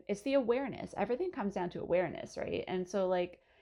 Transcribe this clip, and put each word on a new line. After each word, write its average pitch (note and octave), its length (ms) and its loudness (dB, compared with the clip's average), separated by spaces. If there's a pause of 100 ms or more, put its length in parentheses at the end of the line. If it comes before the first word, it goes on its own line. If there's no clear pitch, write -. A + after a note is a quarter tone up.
it's G3+ 140 -2
the C4+ 120 2
awareness. B3+ 640 0
Everything B3 340 0
comes G3+ 240 -2
down F3 160 -2
to - 100 -6
awareness, - 560 0
right? - 300 -2
And F#3 220 -2
so, G3 180 2
like, F3+ 340 0 (220)